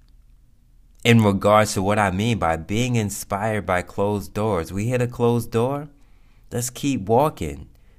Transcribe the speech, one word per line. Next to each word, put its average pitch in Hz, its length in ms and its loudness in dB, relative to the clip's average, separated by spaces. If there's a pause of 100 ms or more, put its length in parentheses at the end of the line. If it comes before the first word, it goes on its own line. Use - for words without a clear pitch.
(1040)
in 117 180 8
regards 104 520 4
to 98 80 -2
what 104 160 0
I 101 120 2
mean 104 280 0
by 82 180 0
being 117 400 -2
inspired 101 680 -4
by 90 180 0
closed 101 520 -4
doors. 95 380 -2
We 101 140 -4
hit 123 140 -2
a 123 60 -2
closed 120 460 -2
door, 139 360 -2 (640)
let's 120 200 -6
keep 135 320 -2
walking, 104 680 -2 (300)